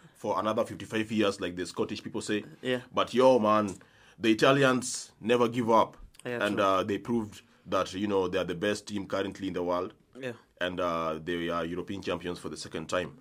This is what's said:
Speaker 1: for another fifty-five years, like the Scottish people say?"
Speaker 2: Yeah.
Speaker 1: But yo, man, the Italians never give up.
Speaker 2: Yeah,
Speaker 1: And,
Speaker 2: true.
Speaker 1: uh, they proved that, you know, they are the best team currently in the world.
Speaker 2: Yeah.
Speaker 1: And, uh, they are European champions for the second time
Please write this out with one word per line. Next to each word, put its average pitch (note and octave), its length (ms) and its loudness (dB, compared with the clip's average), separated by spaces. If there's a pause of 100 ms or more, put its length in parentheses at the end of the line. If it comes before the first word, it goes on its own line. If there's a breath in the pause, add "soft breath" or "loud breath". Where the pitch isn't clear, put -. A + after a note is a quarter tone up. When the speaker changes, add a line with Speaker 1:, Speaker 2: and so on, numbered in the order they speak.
(180)
Speaker 1:
for G2+ 220 -2
another A2 260 0
fifty-five G#2+ 460 -4
years, G#2 300 2
like F2+ 140 -4
the F2+ 100 -4
Scottish - 380 -6
people - 180 -8
say?" G#2 220 -2 (180)
Speaker 2:
Yeah. B2+ 200 -2 (120)
Speaker 1:
But - 220 0
yo, B2+ 240 8
man, G#2+ 340 4 (460 loud breath)
the - 120 4
Italians C#3 800 2 (100)
never A#2+ 260 4
give A#2 240 0
up. G#2+ 260 4 (280)
Speaker 2:
Yeah, A#2+ 200 -2
Speaker 1:
And, G#2 120 0
Speaker 2:
true. G2+ 80 4
Speaker 1:
uh, F#2+ 180 4
they G2+ 160 -2
proved A2 420 -4 (240 soft breath)
that, F#2 280 0
you G2 140 -2
know, F#2+ 200 2
they F2+ 100 -2
are F2+ 60 0
the F2 120 -4
best G2+ 320 -2
team G2+ 200 -8
currently G2 400 -4
in F2+ 60 -6
the F2 100 -4
world. F2 300 -2 (260)
Speaker 2:
Yeah. B2+ 140 -10 (260)
Speaker 1:
And, F2+ 200 -4
uh, E2 440 -2
they E2+ 260 -4
are E2+ 160 -2
European F2 380 -8
champions F2 340 -4
for - 120 -10
the D2+ 80 -12
second E2 300 -10
time E2+ 340 -2